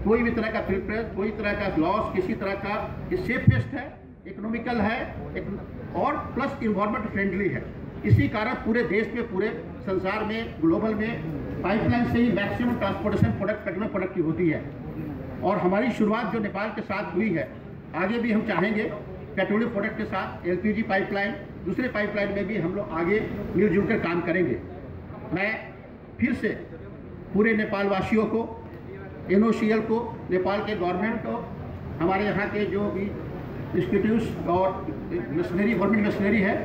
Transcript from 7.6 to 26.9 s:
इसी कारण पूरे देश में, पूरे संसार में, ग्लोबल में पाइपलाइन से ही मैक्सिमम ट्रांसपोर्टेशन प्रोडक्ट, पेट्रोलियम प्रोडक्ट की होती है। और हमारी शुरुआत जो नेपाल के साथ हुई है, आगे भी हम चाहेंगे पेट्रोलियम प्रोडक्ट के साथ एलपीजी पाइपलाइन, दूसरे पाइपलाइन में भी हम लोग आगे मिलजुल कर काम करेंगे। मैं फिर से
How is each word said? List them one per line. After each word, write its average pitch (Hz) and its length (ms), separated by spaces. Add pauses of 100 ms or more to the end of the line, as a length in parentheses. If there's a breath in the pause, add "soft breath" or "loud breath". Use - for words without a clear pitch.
इसी 269 240
कारण 226 240 (120)
पूरे 226 200
देश 208 300
में, 233 160
पूरे 190 180 (320)
संसार 190 440
में, 220 360
ग्लोबल 208 340
में 160 680
पाइपलाइन 240 420
से 240 140
ही 240 140
मैक्सिमम 202 460
ट्रांसपोर्टेशन 190 520
प्रोडक्ट, 202 340
पेट्रोलियम 202 260
प्रोडक्ट 185 240
की 180 60
होती 160 280
है। 143 140 (800)
और 190 140
हमारी 196 360
शुरुआत 214 400
जो 233 60
नेपाल 202 360
के 220 80
साथ 202 320
हुई 208 140
है, 160 200 (460)
आगे 196 240
भी 233 120
हम 208 160
चाहेंगे 208 360 (520)
पेट्रोलियम 208 360
प्रोडक्ट 202 260
के 220 80
साथ 196 420
एलपीजी 196 360
पाइपलाइन, 196 480 (340)
दूसरे 247 240
पाइपलाइन 202 440
में 196 140
भी 214 100
हम 175 180
लोग 202 240
आगे 190 200 (360)
मिलजुल 185 320
कर 226 120
काम 170 220
करेंगे। 170 380 (720)
मैं 196 160 (720)
फिर 262 160
से 214 140 (840)